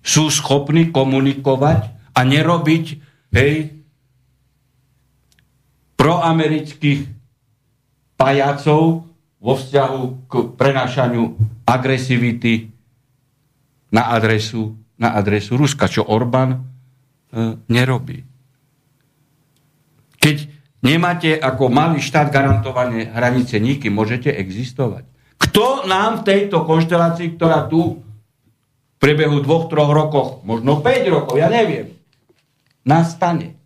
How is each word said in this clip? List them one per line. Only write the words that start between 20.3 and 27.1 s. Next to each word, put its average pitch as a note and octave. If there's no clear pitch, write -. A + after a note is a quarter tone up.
nemáte E3+
ako C3
malý D3
štát D3
garantované B2
hranice A#2+
nikým, A#2
môžete A#2+
existovať. G2
Kto B3+
nám G3+
v G3
tejto G3
konštelácii, E3